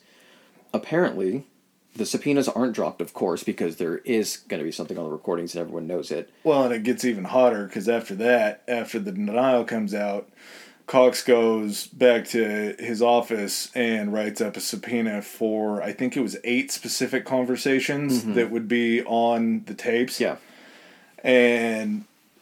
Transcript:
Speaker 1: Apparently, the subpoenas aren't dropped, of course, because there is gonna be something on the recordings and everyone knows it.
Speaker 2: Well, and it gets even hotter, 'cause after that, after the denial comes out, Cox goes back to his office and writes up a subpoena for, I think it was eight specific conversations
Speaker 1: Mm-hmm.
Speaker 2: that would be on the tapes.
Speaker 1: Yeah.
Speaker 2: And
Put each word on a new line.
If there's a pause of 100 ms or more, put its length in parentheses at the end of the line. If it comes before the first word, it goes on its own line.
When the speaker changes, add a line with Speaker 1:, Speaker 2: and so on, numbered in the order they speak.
(720)
Speaker 1:
Apparently, (500)
the
subpoenas
aren't
dropped,
of
course,
because
there
is (100)
gonna
be
something
on
the
recordings
and
everyone
knows
it. (140)
Speaker 2:
Well,
and
it
gets
even
hotter,
'cause
after
that,
after
the
denial
comes
out, (600)
Cox
goes
back
to
his
office
and
writes
up
a
subpoena
for,
I
think
it
was
eight
specific
conversations
Speaker 1:
Mm-hmm.
Speaker 2:
that
would
be
on
the
tapes.
Speaker 1:
Yeah. (880)
Speaker 2:
And (380)